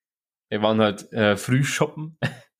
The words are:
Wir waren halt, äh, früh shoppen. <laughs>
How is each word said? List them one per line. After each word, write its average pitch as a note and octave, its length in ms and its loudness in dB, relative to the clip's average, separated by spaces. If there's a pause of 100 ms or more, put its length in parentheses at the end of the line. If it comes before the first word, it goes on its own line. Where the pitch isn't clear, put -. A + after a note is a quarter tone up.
(500)
Wir G#2+ 120 -4
waren A2 180 2
halt, G#2 320 0
äh, G#2 260 2
früh C3 260 0
shoppen. D#3 580 -4
<laughs> - 60 -2 (320)